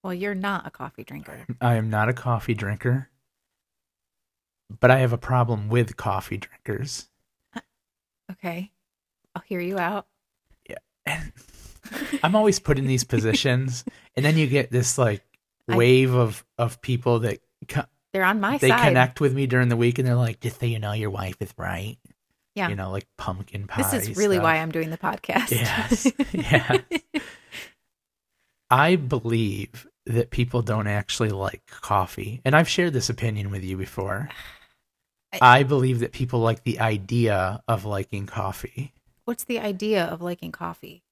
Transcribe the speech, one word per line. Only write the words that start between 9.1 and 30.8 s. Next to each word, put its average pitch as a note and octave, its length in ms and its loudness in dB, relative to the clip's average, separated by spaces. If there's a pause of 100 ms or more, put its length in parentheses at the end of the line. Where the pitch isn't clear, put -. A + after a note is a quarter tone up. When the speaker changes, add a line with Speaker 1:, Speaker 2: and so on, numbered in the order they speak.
Speaker 1:
I'll F3 100 -12
hear F3+ 180 -6
you F#3 180 -4
out. F#3 280 -4 (640)
Speaker 2:
Yeah. - 80 -12 (280)
And D#3 260 -6 (920)
I'm F3+ 140 2
always G#3+ 240 4
put D3 180 0
in C3+ 80 -2
these C3 200 2
positions, B2 800 0 (140)
Speaker 1:
<laughs> - 160 -16
Speaker 2:
and C#3 100 0
then D#3 120 4
you D#3 100 4
get C3 240 2
this, B2 260 0
like, A2 260 2 (460)
Speaker 1:
I A2+ 80 4
Speaker 2:
wave B2+ 360 6
of, A#2 300 2 (140)
of A#2+ 240 -2
people A#2+ 400 0
that A2+ 180 -2 (300)
co-, - 160 -4 (280)
Speaker 1:
They're F#3+ 120 0
on G3+ 160 2
my G3 160 0
Speaker 2:
they C3 120 2
Speaker 1:
side. A#3+ 200 4
Speaker 2:
connect B2+ 320 2
with C3+ 120 2
me C#3 140 0
during B2 220 2
the A#2+ 80 2
week, A#2+ 220 2
and B2+ 80 0
they're B2 80 2
like, A#2 260 0
"Just - 180 -6
so B2 80 -4
you A#2 120 -2
know, G#2 120 -4
your G#2 180 -4
wife F#2+ 300 -8
is G2 180 -8
right." F2+ 400 -8 (560)
Speaker 1:
Yeah. F#3+ 160 -4
Speaker 2:
You G2+ 60 -4
know, F#2+ 140 -6
like, G2 160 -6 (120)
pumpkin G2 580 -8
Speaker 1:
This - 160 -2
is G3+ 180 -4
Speaker 2:
pie - 60 -8
Speaker 1:
really G3 220 2
Speaker 2:
stuff. E3 60 0
Speaker 1:
why D#3+ 160 4
I'm D#3+ 120 -4
doing D#3+ 180 -4
the D#3+ 80 -8
podcast. - 540 -2
Speaker 2:
Yes. G#3+ 580 0 (120)
Speaker 1:
<laughs> - 100 -2
Speaker 2:
Yeah. - 460 2 (1900)
I D3 260 6
believe A2+ 920 -2 (180)
that A#2 260 0
people A#2+ 300 0
don't G#2+ 260 -2